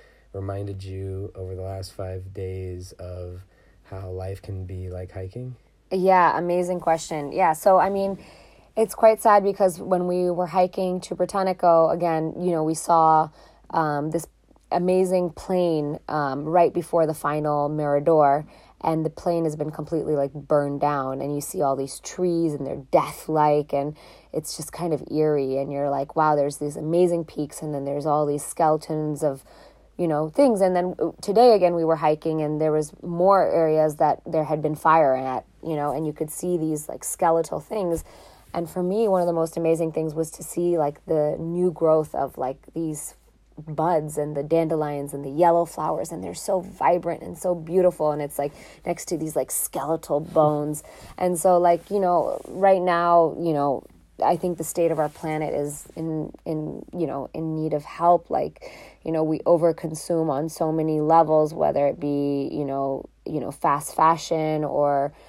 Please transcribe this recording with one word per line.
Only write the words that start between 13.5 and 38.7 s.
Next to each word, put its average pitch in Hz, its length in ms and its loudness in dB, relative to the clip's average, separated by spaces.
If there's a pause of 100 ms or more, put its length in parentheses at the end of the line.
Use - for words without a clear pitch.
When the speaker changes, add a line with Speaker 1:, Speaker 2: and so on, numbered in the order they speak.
Speaker 2:
um, 151 420 -2
this 165 140 -4 (460)
amazing 180 580 2
plain, 160 720 -2 (100)
um, 143 340 -4
right 165 300 4
before 170 340 0
the 151 60 -2
final 147 560 -2
Mirador, 147 760 2 (360)
and 160 240 0
the 156 40 -2
plain 170 360 -4
has 151 100 -4
been 151 160 -6
completely, 151 440 -4
like, 139 180 -2
burned 143 480 0
down, 139 400 -2
and 143 120 -4
you 147 80 -4
see 185 200 -6
all 139 140 0
these 135 260 -8
trees, 170 520 -2
and 143 140 -6
they're 139 240 -8
death-like, 151 840 0
and 147 220 -2 (380)
it's - 240 -6
just - 160 -12
kind 165 200 -4
of 143 160 -4
eerie, 147 480 0
and 139 140 -4
you're 143 180 -2
like, 139 280 -4
"Wow, 156 180 4
there's 143 220 0
these 147 180 -6
amazing 170 500 2
peaks, - 360 -8
and 151 120 -6
then 139 120 -4
there's 143 200 -4
all 151 200 2
these 147 200 -2
skeletons 156 800 0
of, 139 200 -2 (540)
you 175 100 0
know, 156 220 0
things." 233 320 4
And 185 140 4
then, 180 240 -2
uh, 165 120 -2 (100)
today, 220 340 8
again, 180 180 4
we 170 120 0
were 160 100 2
hiking, 156 460 0
and 151 200 -2
there 156 100 2
was 151 200 -2 (100)
more 180 480 4
areas 156 460 2
that 151 320 0
there 160 160 0
had 151 180 -4
been 151 140 -2
fire 156 400 4
at, 131 300 -4 (180)
you 160 120 -4
know, 147 160 -2
and 151 140 -4
you 151 80 -4
could 156 160 -6
see 180 280 -4
these, 156 300 -4
like, - 160 -14
skeletal 165 580 0
things. 170 420 -4 (500)
And 170 160 -6
for 180 140 -4